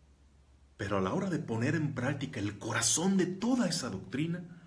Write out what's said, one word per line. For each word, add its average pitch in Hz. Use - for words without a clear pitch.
Pero 101
a 95
la 95
hora 196
de 165
poner 117
en 147
práctica -
el 104
corazón 156
de 175
toda 233
esa 127
doctrina, 156